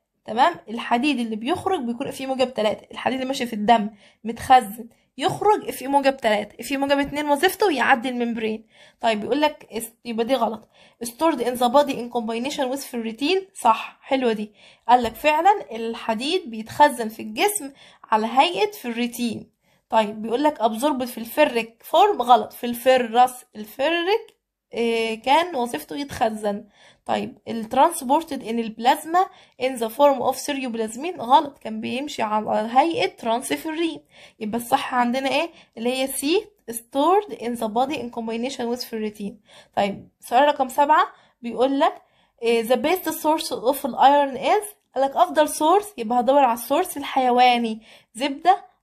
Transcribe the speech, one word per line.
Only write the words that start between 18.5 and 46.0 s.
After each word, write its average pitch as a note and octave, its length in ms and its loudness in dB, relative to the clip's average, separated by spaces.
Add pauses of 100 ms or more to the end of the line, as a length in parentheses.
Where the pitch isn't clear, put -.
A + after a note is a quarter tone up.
ferritin. A#3+ 720 -6 (460)
طيب G#3+ 320 0
بيقول A3+ 220 -2
لك D4+ 140 2
absorbed B3 480 0
في A#3+ 120 -10
الفيريك A#3 640 -2
فورم، E4+ 380 4
غلط، A#3+ 320 4
في - 120 -10
الفيرس، B3 800 2 (100)
الفيريك، E4+ 800 -2 (380)
آه، A3+ 400 -2
كان D4+ 420 0
وظيفته B3 400 -6
يتخزن. A3 720 -4 (400)
طيب G#3 320 -4 (380)
transported C#4+ 640 2
in G#3 80 -10
البلازما C#4 760 0 (360)
in C4 180 -2
the A3+ 80 -2
form C#4 340 4
of C4 140 0
cereoplasmin، C4 840 -6
غلط، C#4 380 2
كان A3 240 -10
بيمشي B3 400 -6
على G#3+ 500 -2
هيئة D#4+ 360 2
ترانسفيرين. C#4+ 920 -4 (400)
يبقى G#3+ 180 -4
الصح B3+ 380 -2
عندنا B3 340 0
ايه؟ D#4 200 0 (280)
اللي B3 200 -2
هي C4 100 -2
سي، D#4+ 380 -2 (260)
stored F4 600 0
in A#3 260 -8
the A3+ 80 -4
body C4 280 -2
in A#3+ 140 -8 (100)
combination A#3 560 -6
with A#3+ 80 -8
ferritin. G#3+ 500 -8 (420)
طيب G3+ 340 -4 (100)
سؤال C4+ 280 2
رقم C#4 220 0
سبعة D#4 360 4 (360)
بيقول B3+ 380 0
لك، E4 220 0 (420)
آه، A#3 180 2
the B3 160 2
best E4 320 0
source D#4 400 0
of B3 340 -2
iron C4+ 540 2
is، F#4 280 0 (300)
قال C4 80 2
لك C4+ 120 -2
افضل D4+ 340 2
سورس، D#4+ 480 2
يبقى A#3+ 220 -2